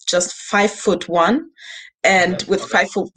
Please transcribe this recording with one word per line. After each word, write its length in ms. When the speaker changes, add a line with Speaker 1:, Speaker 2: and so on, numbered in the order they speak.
Speaker 1:
just 280
five 360
foot 380
one. 400
And 300
Speaker 2:
Okay, 160
Speaker 1:
with 120
Speaker 2:
okay. 80
Speaker 1:
five 200
foot, 260